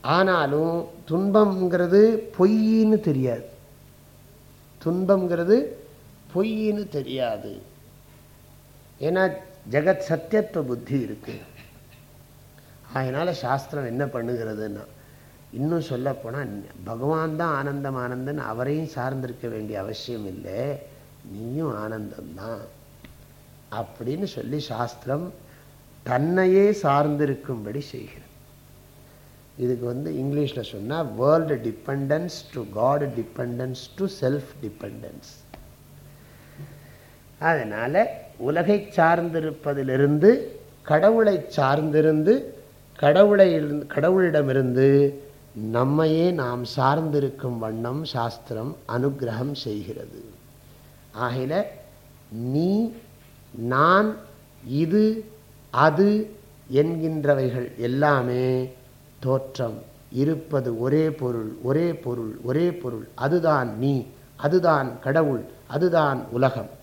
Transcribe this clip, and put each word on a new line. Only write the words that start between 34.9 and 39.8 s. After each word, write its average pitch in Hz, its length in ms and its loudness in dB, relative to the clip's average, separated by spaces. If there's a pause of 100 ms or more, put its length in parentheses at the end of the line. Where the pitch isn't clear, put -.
அதனால 139 840 0 (140)
உலகை 170 580 0
சார்ந்திருப்பதிலிருந்து 156 1400 4 (420)